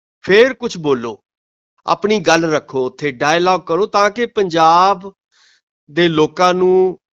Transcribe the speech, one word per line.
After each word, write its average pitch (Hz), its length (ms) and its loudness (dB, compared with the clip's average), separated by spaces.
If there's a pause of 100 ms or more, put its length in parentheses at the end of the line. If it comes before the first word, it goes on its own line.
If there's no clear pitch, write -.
(220)
ਫੇਰ 233 320 2
ਕੁਛ 226 240 -8
ਬੋਲੋ, 123 420 -4 (680)
ਆਪਣੀ 208 320 0
ਗੱਲ 165 260 0
ਰੱਖੋ, 135 400 -4
ਉੱਥੇ 139 260 -8
ਡਾਇਲਾਗ 170 480 0
ਕਰੋ, 175 260 -4
ਤਾਂ 208 240 0
ਕਿ 233 160 -6
ਪੰਜਾਬ 185 880 0 (800)
ਦੇ 170 160 0
ਲੋਕਾਂ 156 460 0
ਨੂੰ 185 460 0 (140)